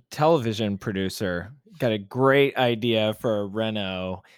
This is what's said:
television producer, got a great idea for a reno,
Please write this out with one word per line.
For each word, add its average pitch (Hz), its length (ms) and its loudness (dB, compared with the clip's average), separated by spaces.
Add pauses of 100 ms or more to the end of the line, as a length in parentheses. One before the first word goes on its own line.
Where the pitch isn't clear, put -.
(120)
television 113 640 0
producer, 95 760 -4 (260)
got 117 140 0
a 107 40 -2
great 135 600 2
idea 113 640 2
for 110 180 0
a 104 60 -4
reno, 95 760 -6 (140)